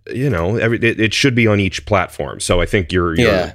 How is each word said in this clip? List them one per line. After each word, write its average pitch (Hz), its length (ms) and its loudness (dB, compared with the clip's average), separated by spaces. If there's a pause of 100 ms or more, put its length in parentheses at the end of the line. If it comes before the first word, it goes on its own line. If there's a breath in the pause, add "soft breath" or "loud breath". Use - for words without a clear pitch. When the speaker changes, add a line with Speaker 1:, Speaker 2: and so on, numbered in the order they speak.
(120)
Speaker 1:
you 131 160 -2
know, 92 280 -2
every, 117 220 0
it, 113 220 0
it 110 140 0
should 135 200 2
be 117 120 4
on 104 120 4
each 98 280 -2
platform. 71 520 -2
So 90 220 0
I 85 60 2
think 90 260 -2
you're, 87 260 0
you're 117 120 4
Speaker 2:
Yeah. 90 240 0